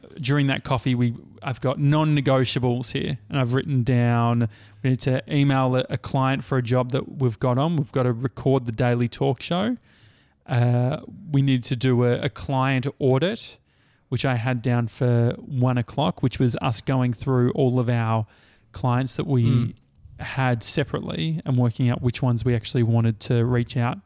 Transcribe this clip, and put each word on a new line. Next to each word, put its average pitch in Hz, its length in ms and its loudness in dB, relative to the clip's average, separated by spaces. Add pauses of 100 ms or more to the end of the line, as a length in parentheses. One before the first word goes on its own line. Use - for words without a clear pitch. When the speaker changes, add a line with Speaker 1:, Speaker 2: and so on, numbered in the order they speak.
(220)
Speaker 1:
during 139 260 2
that 135 160 -2
coffee, 127 300 -2
we, 120 220 0 (260)
I've 131 200 -6
got 135 180 -2
non-negotiables 135 1120 2
here, 143 260 -4 (100)
and 143 120 -2
I've 123 160 0
written 135 260 0
down, 120 640 2 (360)
we 131 80 2
need 127 100 0
to 131 220 0 (100)
email 135 420 2
a, 127 140 2
a 143 80 -4
client 135 460 -2
for 131 160 -2
a - 20 0
job 123 300 0
that - 280 -4
we've 123 200 0
got 127 180 0
on. 165 180 0
We've 143 160 -2
got 131 120 0
to 123 100 2
record 127 540 -2
the 120 40 -4
daily 120 360 0
talk 139 340 -2
show. 208 360 -2 (680)
Uh, 123 520 0 (340)
we 139 100 4
need 131 220 2
to 135 120 -4
do 120 300 2
a, 120 160 2
a - 80 -2
client 131 560 -2 (140)
audit, 143 580 0 (520)
which 127 160 -2
I 131 100 0
had 120 260 -2
down 120 260 0
for 120 520 2
one 127 400 0
o'clock, 147 420 -2
which - 180 0
was 127 220 2
us - 180 -2
going 127 340 0
through 123 400 0
all 127 260 2
of 120 100 0
our 113 380 0 (460)
clients 127 420 -2
that - 100 -4
we 123 200 2
Speaker 2:
Mm. 117 280 2 (460)
Speaker 1:
had 127 420 -2
separately - 840 -4
and 127 120 0
working 120 320 2
out 120 140 -2
which 123 180 -2
ones 120 240 0
we 123 80 2
actually 120 300 0
wanted 113 380 2
to 120 220 2
reach 120 320 0
out 123 300 -2